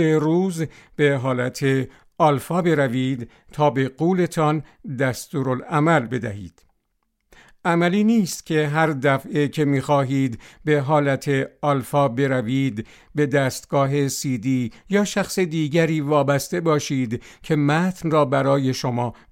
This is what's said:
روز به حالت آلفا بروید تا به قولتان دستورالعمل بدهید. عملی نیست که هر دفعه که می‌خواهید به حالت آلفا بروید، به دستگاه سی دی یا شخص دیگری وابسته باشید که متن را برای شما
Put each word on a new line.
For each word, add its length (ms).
روز 500
به 220
حالت 680
آلفا 440
بروید 680
تا 180
به 200
قولتان 760
دستورالعمل 1000
بدهید. 680
عملی 380
نیست 420
که 220
هر 200
دفعه 600
که 180
می‌خواهید 760
به 160
حالت 680
آلفا 460
بروید، 800
به 100
دستگاه 840
سی 300
دی 340
یا 160
شخص 340
دیگری 640
وابسته 600
باشید 640
که 120
متن 560
را 140
برای 480
شما 400